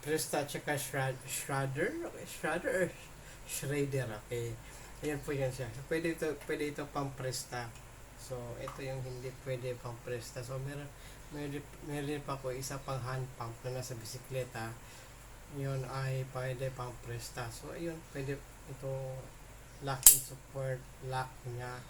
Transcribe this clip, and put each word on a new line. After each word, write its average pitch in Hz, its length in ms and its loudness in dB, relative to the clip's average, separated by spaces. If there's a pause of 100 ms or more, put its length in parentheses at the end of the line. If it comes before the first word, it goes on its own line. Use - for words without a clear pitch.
presta 151 400 4
at 139 80 -2
saka 147 240 2
shrad-, 135 480 2
shredder? 143 800 2
Okay, - 240 -6
shredder - 460 2 (100)
or 170 40 6 (600)
shredder? 139 640 2 (160)
Okay. 120 240 0 (560)
Ayan 143 160 0
po 156 80 0
yan 135 240 4
siya. 117 160 -2
So, 127 160 -6
pwede 165 320 4
ito, 165 80 2 (180)
pwede 151 300 2
ito 147 160 -2
pang 139 240 2
presta. 123 560 -2 (480)
So, - 160 -6 (240)
ito 135 240 -4
yung 131 240 -2
hindi 127 240 -4 (160)
pwede 127 320 0
pang 120 160 -4 (100)
presta. 123 400 -2
So, 131 160 -2
meron, 143 280 -4 (440)
meron, 147 240 -2 (320)
meron 147 160 0
din 143 160 0
pa 139 160 -2
ako 131 160 -2
isa 135 320 -2
pang 135 160 0
hand 127 320 0
pump 117 200 -4 (120)
na 127 160 0
nasa 120 160 -4
bisikleta. 123 760 -4 (840)
Yun 139 320 2
ay 131 320 2 (160)
pwede 131 400 2
pang 123 240 -2
presta. 117 480 -4
So, - 240 -8
ayun, 165 240 -2 (160)
pwede 139 240 0 (320)
ito 135 220 -4 (920)
lock 135 240 0
and - 160 12
support, 131 560 -2 (320)
lock 131 180 2 (220)
niya. 123 260 -4 (120)